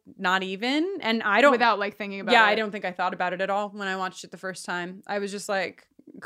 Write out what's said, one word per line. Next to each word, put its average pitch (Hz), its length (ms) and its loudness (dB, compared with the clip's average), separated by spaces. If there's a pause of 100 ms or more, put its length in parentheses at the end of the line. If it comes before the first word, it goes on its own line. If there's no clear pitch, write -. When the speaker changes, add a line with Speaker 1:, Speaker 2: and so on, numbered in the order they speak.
(180)
Speaker 1:
not 190 260 0
even, 262 580 -2
and 226 220 0
I 208 180 2
don't 285 100 8
Speaker 2:
Without, 226 260 4
like, 202 180 -4
thinking 196 260 -8
about - 100 -2
Speaker 1:
Yeah, 233 160 8
Speaker 2:
it. 208 40 4
Speaker 1:
I 214 40 2
don't 220 160 -2
think 196 140 -6
I 180 60 -4
thought 185 220 -2
about 180 200 -2
it 180 80 -4
at 196 100 -2
all 208 180 0
when 202 180 -8
I 190 80 -2
watched 185 280 -6
it 185 80 -20
the 180 60 -16
first 185 280 -10
time. 180 400 -6
I 202 140 -4
was 202 120 -4
just 202 180 -10
like, 190 380 -4 (380)